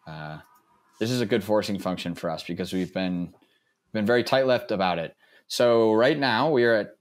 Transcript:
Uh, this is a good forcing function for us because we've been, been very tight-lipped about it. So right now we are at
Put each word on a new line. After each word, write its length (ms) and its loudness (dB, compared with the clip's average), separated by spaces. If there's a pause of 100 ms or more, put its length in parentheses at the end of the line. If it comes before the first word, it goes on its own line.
Uh, 320 -14 (600)
this 120 -2
is 100 0
a 60 0
good 180 0
forcing 340 0
function 360 -6
for 160 -6
us 120 -8
because 300 -8
we've 220 -4
been, 400 -4 (580)
been 140 -2
very 180 2
tight-lipped 480 0
about 260 0
it. 160 -8 (340)
So 440 4
right 260 4
now 320 2
we 140 4
are 100 4
at 260 -2